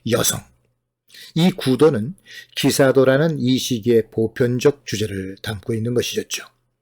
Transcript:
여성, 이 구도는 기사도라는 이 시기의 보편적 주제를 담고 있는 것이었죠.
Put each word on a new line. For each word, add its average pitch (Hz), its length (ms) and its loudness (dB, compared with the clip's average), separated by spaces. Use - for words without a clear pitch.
여성, - 280 0
이 175 160 2
구도는 131 640 0
기사도라는 135 840 2
이 127 200 0
시기의 113 540 0
보편적 123 720 0
주제를 98 560 -6
담고 110 320 -8
있는 113 200 -4
것이었죠. - 520 -4